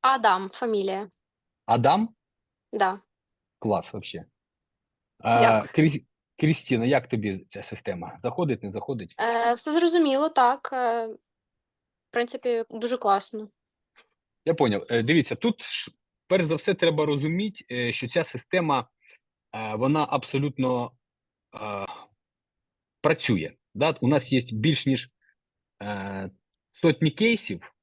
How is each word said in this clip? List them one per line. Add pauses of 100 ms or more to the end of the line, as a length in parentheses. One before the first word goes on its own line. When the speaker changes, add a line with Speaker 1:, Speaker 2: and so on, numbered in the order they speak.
Speaker 1:
Адам,
фамілія. (560)
Speaker 2:
Адам? (580)
Speaker 1:
Да. (580)
Speaker 2:
Клас
вообще. (920)
А,
Speaker 1:
Дякую.
Speaker 2:
Крі-, (360)
Крістіна,
як
тобі
ця
система?
Заходить,
не
заходить?
Speaker 1:
Е,
все
зрозуміло,
так.
Е,
в (920)
принципі,
дуже
класно. (960)
Speaker 2:
Я
поняв.
Е,
дивіться,
тут
ж, (380)
перш
за
все,
треба
розуміти,
е,
що
ця
система, (680)
е,
вона
абсолютно, (640)
е, (1120)
працює. (220)
Да?
У
нас
є (120)
більш
ніж, (720)
е, (420)
сотні
кейсів.